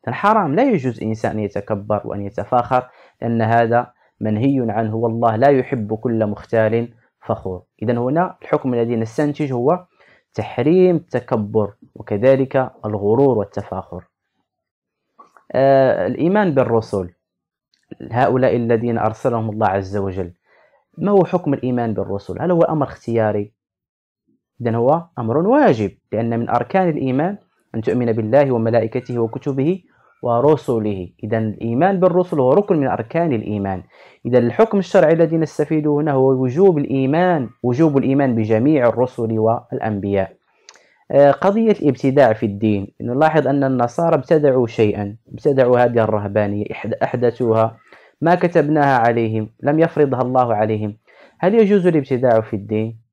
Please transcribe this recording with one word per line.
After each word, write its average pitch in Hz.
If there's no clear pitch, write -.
الحرام، 180
لا 220
يجوز 131
إنسان 110
أن 107
يتكبر 104
وأن 101
يتفاخر، 120
لأن 117
هذا 117
منهي 117
عنه، 110
والله 113
لا 135
يحب 123
كل 110
مختال 110
فخور. 95
إذن 120
هنا 147
الحكم -
الذي 117
نستنتج 139
هو 143
تحريم 170
التكبر 110
وكذلك 131
الغرور 110
والتفاخر. 92
آه، 131
الإيمان 175
بالرسل، 113
هؤلاء 127
الذين 117
أرسلهم 113
الله 107
عز 98
وجل، 92
ما 180
هو 190
حكم 175
الإيمان 120
بالرسل؟ 98
هل 175
هو 170
أمر 147
اختياري؟ 107
إذن 117
هو 143
أمر 117
واجب، 180
لأن 117
من 117
أركان 175
الإيمان 147
أن 113
تؤمن 117
بالله 117
وملائكته 117
وكتبه 135
ورسله. 117
إذن 110
الإيمان 131
بالرسل 175
هو 127
ركن 190
من 135
أركان 147
الإيمان. 98
إذن 120
الحكم 214
الشرعي 175
الذي 165
نستفيده 151
هنا 147
هو 135
وجوب 135
الإيمان، 143
وجوب 139
الإيمان 131
بجميع 117
الرسل 113
والأنبياء. 107
آه، 143
قضية 214
الابتداع 135
في 113
الدين، 101
نلاحظ 143
أن 139
النصارى 135
ابتدعوا 139
شيئا، 104
ابتدعوا 127
هذه 120
الرهبانية، 104
إحد-، -
أحدثوها، 113
ما 170
كتبناها 151
عليهم، 113
لم 147
يفرضها 143
الله 123
عليهم. 107
هل 190
يجوز 202
الابتداع 127
في 110
الدين؟ 110